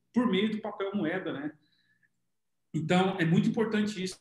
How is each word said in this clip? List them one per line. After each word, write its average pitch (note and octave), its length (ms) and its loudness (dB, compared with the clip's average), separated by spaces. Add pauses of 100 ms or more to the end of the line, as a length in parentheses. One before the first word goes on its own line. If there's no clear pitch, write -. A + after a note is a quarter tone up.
(140)
por A#3 160 2
meio G#3 220 2
do G#3+ 80 -4
papel G3+ 340 -6
moeda, E3+ 380 -4
né? C#3+ 200 -8 (1200)
Então, F3+ 420 2
é E3 60 0
muito G3 240 4
importante G#3+ 540 0
isso, F#3 180 -8